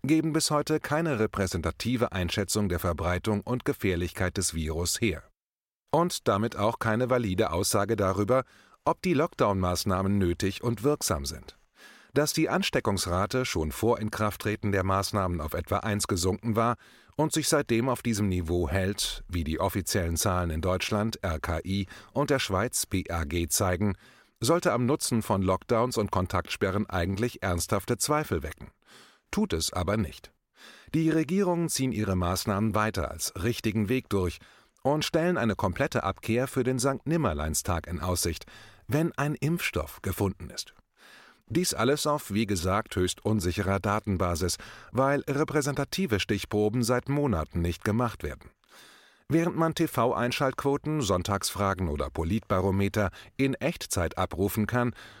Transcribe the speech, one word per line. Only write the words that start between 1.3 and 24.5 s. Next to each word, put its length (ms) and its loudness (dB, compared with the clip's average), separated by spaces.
Einschätzung 560 0
der 120 0
Verbreitung 600 0
und 240 -6
Gefährlichkeit 720 0
des 160 -2
Virus 480 -2
her. 220 0
Und 380 2
damit 280 2
auch 220 0
keine 300 2
valide 420 2
Aussage 460 2
darüber, 480 2
ob 160 0
die 140 0
Lockdown-Maßnahmen 1040 2
nötig 440 0
und 200 -2
wirksam 420 0
sind. 320 -12
Dass 220 2
die 160 2
Ansteckungsrate 960 0
schon 260 -2
vor 280 2
Inkrafttreten 680 -2
der 140 2
Maßnahmen 560 0
auf 140 -6
etwa 240 0
eins 280 -2
gesunken 500 0
war 200 2
und 160 0
sich 160 0
seitdem 400 2
auf 140 -2
diesem 260 0
Niveau 400 2
hält, 600 -2
wie 160 -2
die 160 -2
offiziellen 560 0
Zahlen 340 0
in 100 -2
Deutschland, 640 -2
R 180 -2
K 240 -4
I, 220 -2
und 160 0
der 100 4
Schweiz, 460 0
B 260 -2
A 140 -2
G, 240 -2
zeigen, 480 0
sollte 320 2